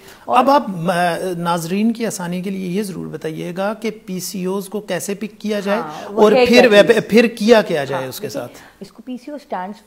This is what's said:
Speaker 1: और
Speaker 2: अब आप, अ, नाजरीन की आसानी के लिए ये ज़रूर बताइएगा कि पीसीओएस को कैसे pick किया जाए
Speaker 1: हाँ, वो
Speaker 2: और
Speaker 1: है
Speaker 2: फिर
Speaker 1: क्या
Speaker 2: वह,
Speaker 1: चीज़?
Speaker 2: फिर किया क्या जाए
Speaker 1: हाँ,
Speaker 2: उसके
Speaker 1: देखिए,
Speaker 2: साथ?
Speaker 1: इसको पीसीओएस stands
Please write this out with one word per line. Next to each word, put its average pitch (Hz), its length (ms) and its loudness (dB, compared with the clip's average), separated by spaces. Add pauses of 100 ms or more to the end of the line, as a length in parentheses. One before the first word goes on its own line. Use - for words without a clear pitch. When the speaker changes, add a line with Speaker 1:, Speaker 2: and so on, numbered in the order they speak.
(280)
Speaker 1:
और 233 100 2
Speaker 2:
अब 254 120 4
आप, 277 200 2
अ, 175 720 -2
नाजरीन 175 520 0
की 226 140 -4
आसानी 180 360 -6
के 196 80 -8
लिए 190 200 -8
ये 196 140 -2
ज़रूर 170 240 -8
बताइएगा 160 680 -6
कि 214 160 -6
पीसीओएस 185 760 -8
को 214 120 -8
कैसे 196 360 -6
pick 208 220 -10
किया 208 220 -4
जाए 196 200 -2
Speaker 1:
हाँ, - 320 -10
वो 208 120 6
Speaker 2:
और 214 100 8
Speaker 1:
है 254 120 6
Speaker 2:
फिर 240 220 6
Speaker 1:
क्या 202 140 8
Speaker 2:
वह, 180 60 6
Speaker 1:
चीज़? 220 120 4
Speaker 2:
फिर 233 280 4
किया 220 340 4
क्या 156 240 -2
जाए 135 160 -4
Speaker 1:
हाँ, 131 80 -8
Speaker 2:
उसके 131 180 -10
Speaker 1:
देखिए, 135 140 -8
Speaker 2:
साथ? - 400 -18
Speaker 1:
इसको - 240 -20
पीसीओएस 254 420 -12
stands 202 400 -8